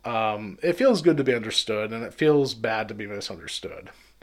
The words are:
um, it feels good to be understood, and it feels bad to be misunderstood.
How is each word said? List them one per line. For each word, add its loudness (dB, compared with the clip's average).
um, -2
it 2
feels 4
good 6
to 0
be 2
understood, -4
and -8
it -12
feels 4
bad -2
to -10
be -8
misunderstood. -10